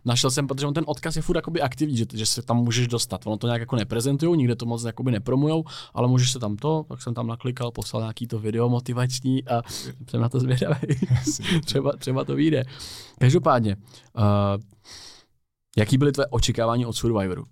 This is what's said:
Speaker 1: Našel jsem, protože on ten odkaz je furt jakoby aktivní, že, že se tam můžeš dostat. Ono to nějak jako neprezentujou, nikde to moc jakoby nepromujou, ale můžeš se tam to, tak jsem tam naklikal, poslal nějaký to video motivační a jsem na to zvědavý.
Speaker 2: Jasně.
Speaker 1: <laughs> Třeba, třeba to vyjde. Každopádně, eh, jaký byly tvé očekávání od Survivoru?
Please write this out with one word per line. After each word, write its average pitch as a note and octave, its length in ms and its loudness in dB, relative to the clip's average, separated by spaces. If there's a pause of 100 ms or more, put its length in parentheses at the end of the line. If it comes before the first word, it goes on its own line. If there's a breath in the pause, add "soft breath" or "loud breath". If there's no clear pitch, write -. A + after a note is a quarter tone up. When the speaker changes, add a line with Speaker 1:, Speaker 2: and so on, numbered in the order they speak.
Speaker 1:
Našel B2 260 2
jsem, C#3+ 160 0
protože C3+ 200 -4
on C#3+ 80 -2
ten D#3+ 120 0
odkaz D3+ 300 -4
je D#3+ 60 0
furt E3+ 140 0
jakoby E3 240 -2
aktivní, C#3+ 360 0
že, A2+ 80 2 (100)
že A2 120 -4
se - 160 0
tam A#2 140 0
můžeš A#2+ 320 2
dostat. A2+ 380 -4
Ono G#2+ 100 -2
to A#2 100 -4
nějak A#2+ 140 0
jako A#2+ 160 -4
neprezentujou, C#3 580 0
nikde B2 220 4
to A#2 100 -6
moc A#2 180 -4
jakoby A#2 260 -2
nepromujou, C#3 540 2 (300 loud breath)
ale B2 140 2
můžeš B2+ 240 4
se C3 60 -6
tam G#2 180 -4
to, D3+ 320 -2
tak B2+ 140 -14
jsem A#2+ 120 -6
tam A#2 120 -4
naklikal, A#2+ 440 -6
poslal A2 320 -6
nějaký A2+ 240 -8
to A#2 120 -4
video A2+ 300 0
motivační B2+ 800 0
a A#2+ 140 0 (480 loud breath)
jsem A#2+ 100 0
na A#2 80 2
to B2 120 -2
zvědavý. C3 460 0 (240)
Speaker 2:
Jasně. F3 500 0
Speaker 1:
<laughs> - 40 -4
Třeba, C#3+ 320 0
třeba C3 280 -2
to C3+ 100 -4
vyjde. C#3 300 2 (560 loud breath)
Každopádně, B2+ 560 4 (420 loud breath)
eh, G2+ 400 4 (1160 loud breath)
jaký G#2+ 220 4
byly C#3+ 140 4
tvé C#3 140 0
očekávání A#2 600 2
od A#2 60 -4
Survivoru? G2 600 0